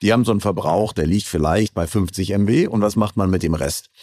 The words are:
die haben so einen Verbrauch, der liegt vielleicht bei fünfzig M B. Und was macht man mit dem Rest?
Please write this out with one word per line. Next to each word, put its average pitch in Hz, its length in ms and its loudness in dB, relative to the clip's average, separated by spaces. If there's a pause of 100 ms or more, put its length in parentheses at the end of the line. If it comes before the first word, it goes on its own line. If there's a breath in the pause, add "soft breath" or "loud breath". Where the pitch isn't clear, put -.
die 101 100 2
haben 117 140 4
so 113 60 0
einen 98 100 0
Verbrauch, 95 500 0
der 80 160 -2
liegt 101 200 0
vielleicht 85 460 0
bei 85 140 -2
fünfzig 95 440 -2
M 101 160 2
B. 151 200 2
Und 110 140 -2
was 104 160 0
macht 107 180 0
man 98 140 0
mit 92 120 0
dem 82 120 0
Rest? 71 340 -4 (160 loud breath)